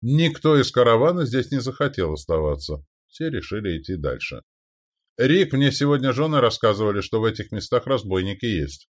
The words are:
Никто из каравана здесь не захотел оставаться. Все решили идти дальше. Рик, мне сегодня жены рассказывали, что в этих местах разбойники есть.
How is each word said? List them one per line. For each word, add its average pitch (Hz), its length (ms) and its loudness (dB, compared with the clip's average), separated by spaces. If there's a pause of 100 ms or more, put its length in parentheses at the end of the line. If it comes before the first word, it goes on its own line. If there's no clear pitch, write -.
Никто 151 600 2
из 127 100 0
каравана 123 540 4
здесь 123 260 -2
не 139 100 -2
захотел 127 520 -2
оставаться. 76 720 -4 (220)
Все 160 240 -8
решили 104 480 -6
идти 92 180 -8
дальше. 64 460 -8 (720)
Рик, 151 360 2
мне 135 200 2
сегодня 139 400 0
жены 147 280 0
рассказывали, 107 600 2
что 110 200 -2
в 110 40 -2
этих 110 260 -2
местах 107 360 -4
разбойники 98 580 -2
есть. 76 460 -6